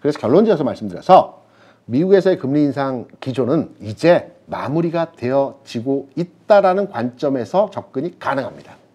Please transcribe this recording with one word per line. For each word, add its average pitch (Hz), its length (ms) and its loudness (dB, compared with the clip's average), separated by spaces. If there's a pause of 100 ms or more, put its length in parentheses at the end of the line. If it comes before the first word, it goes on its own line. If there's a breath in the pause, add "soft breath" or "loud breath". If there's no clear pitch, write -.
그래서 147 180 -2
결론지어서 160 460 2
말씀드려서 104 760 0 (420 soft breath)
미국에서의 185 540 2
금리 143 240 0
인상 135 440 -4 (140)
기조는 131 600 -2
이제 147 520 0 (140)
마무리가 165 680 -4
되어지고 135 1000 -4
있다라는 190 760 2
관점에서 131 800 -2
접근이 135 500 -10
가능합니다. - 560 -8 (200)